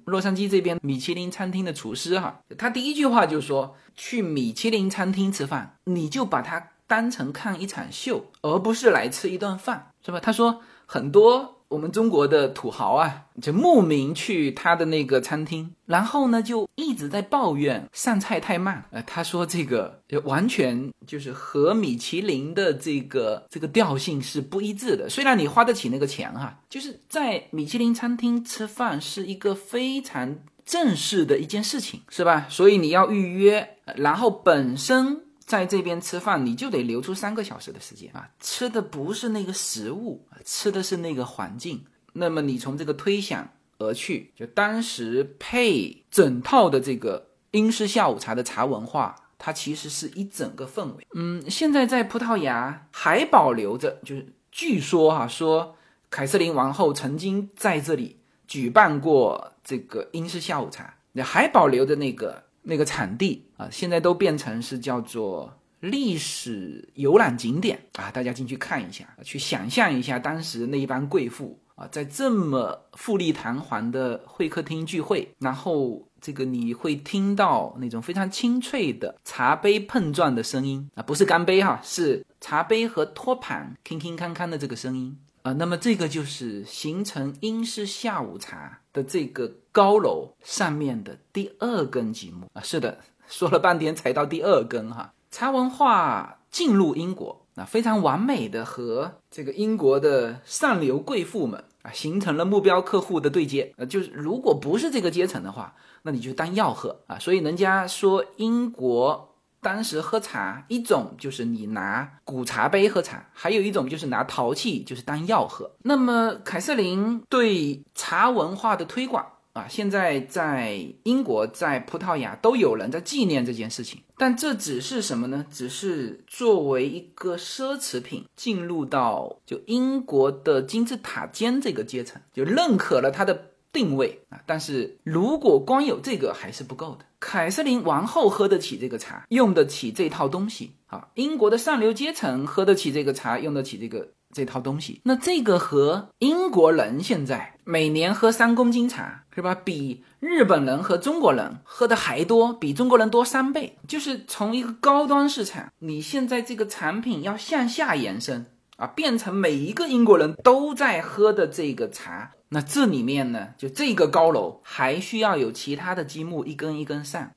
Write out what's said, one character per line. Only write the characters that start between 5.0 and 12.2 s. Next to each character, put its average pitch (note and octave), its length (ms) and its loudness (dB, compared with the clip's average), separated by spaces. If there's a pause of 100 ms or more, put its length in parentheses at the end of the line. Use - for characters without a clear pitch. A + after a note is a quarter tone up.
厅 F#3+ 220 0
吃 C#3+ 140 -4
饭， C#3+ 380 -6
你 E3+ 260 -2
就 B3+ 160 -2
把 C#3 160 0
它 E3+ 300 -10 (140)
当 A3+ 240 2
成 C#3+ 220 -6
看 F#3 260 -6
一 F#3+ 80 -6
场 - 240 -10
秀， - 360 -4 (160)
而 D#3 160 2
不 A3 160 0
是 A3+ 160 4
来 B2 180 4
吃 F3 220 -4
一 F3+ 80 -4
顿 G3 180 -4
饭， - 300 -8 (180)
是 F3+ 80 -8
吧？ F3 80 -6
他 A3 100 0
说 A#3 300 2 (240)
很 C#3 260 -4
多 A#3 580 6
我 D3+ 100 -4
们 D#3+ 120 -6
中 A3+ 200 2
国 C#3+ 180 6